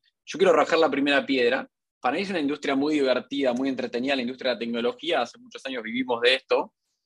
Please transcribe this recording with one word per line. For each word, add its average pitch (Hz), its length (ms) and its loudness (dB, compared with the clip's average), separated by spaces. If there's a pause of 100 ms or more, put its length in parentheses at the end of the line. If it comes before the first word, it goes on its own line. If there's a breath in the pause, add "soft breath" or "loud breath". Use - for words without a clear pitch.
(240)
yo - 140 -12
quiero 180 160 6
rajar 156 240 4
la 156 140 4
primera 139 340 2
piedra. 127 420 0 (320)
Para 127 180 -2
mí 190 40 -4
es 190 80 -6
una 180 120 -4
industria 143 340 -2
muy 143 180 0
divertida, 131 600 0
muy 135 160 -2
entretenida, 123 460 -4
la 131 60 -4
industria 127 300 -4
de 120 60 0
la - 20 -14
tecnología, 120 600 -2
hace 117 180 -8
muchos 120 260 -18
años 131 160 -6
vivimos 117 400 -4
de 127 140 4
esto, 131 400 -2 (300)